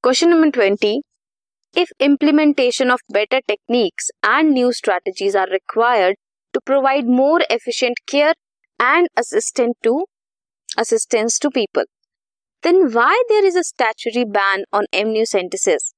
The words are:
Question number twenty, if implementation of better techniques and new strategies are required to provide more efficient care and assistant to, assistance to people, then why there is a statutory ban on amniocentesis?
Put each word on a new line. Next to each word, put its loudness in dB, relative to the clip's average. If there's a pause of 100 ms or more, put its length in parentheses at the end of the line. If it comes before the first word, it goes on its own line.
Question 2
number 4
twenty, 0 (720)
if 0 (100)
implementation 2
of 0 (100)
better -2
techniques -4 (100)
and 2
new 2
strategies -4
are 0
required 0 (360)
to -2
provide 0
more 2
efficient -4 (100)
care 2 (480)
and 2 (100)
assistant -2
to, 0 (680)
assistance -2
to -2
people, -2 (800)
then 4
why 2
there 2
is 2
a 0
statutory -4
ban -2
on -2
amniocentesis? -2